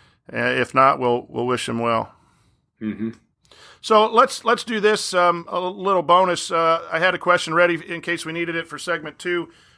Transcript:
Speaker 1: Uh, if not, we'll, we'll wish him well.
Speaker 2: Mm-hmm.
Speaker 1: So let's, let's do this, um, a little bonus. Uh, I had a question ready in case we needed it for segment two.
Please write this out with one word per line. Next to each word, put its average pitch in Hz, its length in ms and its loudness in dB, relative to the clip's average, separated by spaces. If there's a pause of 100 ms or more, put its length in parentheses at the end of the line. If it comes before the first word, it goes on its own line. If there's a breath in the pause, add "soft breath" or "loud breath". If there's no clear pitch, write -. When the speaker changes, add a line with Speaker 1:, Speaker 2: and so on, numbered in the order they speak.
(340 soft breath)
Speaker 1:
Uh, 120 40 -8
if 123 360 0
not, 135 260 4
we'll, 123 300 0
we'll 120 160 -4
wish 123 240 -2
him 117 80 -4
well. 117 340 -2 (720)
Speaker 2:
Mm-hmm. 107 300 -6 (680 soft breath)
Speaker 1:
So 220 320 4
let's, 247 320 2
let's 226 200 0
do 226 160 -4
this, 208 340 0
um, 175 340 2
a 170 120 -4
little 185 420 -2
bonus. 175 500 2
Uh, 165 300 2 (100)
I 165 80 -2
had 180 140 2
a 175 60 -4
question 175 340 0
ready 175 340 2
in 170 140 -10
case 165 240 -6
we 160 80 -8
needed 170 220 -6
it 165 120 -6
for 143 120 -14
segment 160 400 -8
two. 175 300 -4 (280 soft breath)